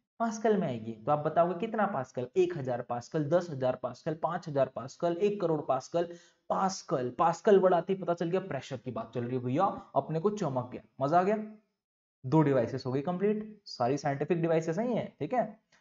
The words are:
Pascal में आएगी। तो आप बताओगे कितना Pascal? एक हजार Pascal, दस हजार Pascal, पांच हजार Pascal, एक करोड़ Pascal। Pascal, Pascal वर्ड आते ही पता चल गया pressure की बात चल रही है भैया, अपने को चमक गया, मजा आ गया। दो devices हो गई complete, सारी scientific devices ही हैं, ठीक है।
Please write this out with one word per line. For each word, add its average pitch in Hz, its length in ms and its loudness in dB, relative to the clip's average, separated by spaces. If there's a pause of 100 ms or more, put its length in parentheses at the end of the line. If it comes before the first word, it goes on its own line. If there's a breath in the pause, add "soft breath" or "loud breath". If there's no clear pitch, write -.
(200)
Pascal 220 380 2
में 185 100 0
आएगी। 113 240 -6
तो 110 200 -4
आप 147 80 2
बताओगे 170 400 2
कितना 220 260 -2
Pascal? 131 500 -4
एक 180 220 2
हजार 123 240 -4
Pascal, 123 440 -4
दस 175 240 0
हजार 127 260 0
Pascal, 131 380 -6
पांच 165 360 -6
हजार 135 180 2
Pascal, 170 500 -4
एक 202 240 0
करोड़ 160 200 0
Pascal। 170 520 -2 (360 loud breath)
Pascal, 180 600 -2
Pascal 170 500 4
वर्ड 180 140 6
आते 170 200 2
ही 196 80 -4
पता 170 120 0
चल 170 160 -2
गया 185 100 0
pressure 139 380 -8
की 120 140 -8
बात 113 220 -8
चल 120 100 -4
रही 123 140 -4
है 120 60 -4
भैया, 160 520 0
अपने 156 240 0
को 196 100 2
चमक 147 440 -2
गया, - 80 -12 (200)
मजा 147 180 4
आ 185 40 4
गया। 208 140 2 (880)
दो 147 160 6
devices 131 440 2
हो 127 60 -4
गई 139 100 0
complete, 202 640 -2
सारी - 320 -2
scientific 147 440 -2
devices 165 380 2
ही 240 160 0
हैं, - 240 -4
ठीक 160 140 -4
है। - 360 -2 (120)